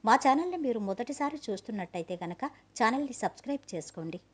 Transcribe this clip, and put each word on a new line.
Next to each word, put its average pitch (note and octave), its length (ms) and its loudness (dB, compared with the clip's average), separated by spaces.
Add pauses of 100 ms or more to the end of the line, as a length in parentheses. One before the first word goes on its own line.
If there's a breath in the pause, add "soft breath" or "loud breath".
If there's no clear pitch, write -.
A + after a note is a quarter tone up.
మా A3 60 8 (100)
ఛానల్ని E4 420 4
మీరు A#3 220 0
మొదటిసారి C#4+ 580 -4
చూస్తున్నట్టయితే F#3 760 -4
కనుక F3 220 -6 (360 soft breath)
ఛానల్ని C4 420 2
సబ్స్క్రైబ్ - 540 -4
చేసుకోండి. E3 440 -8 (140)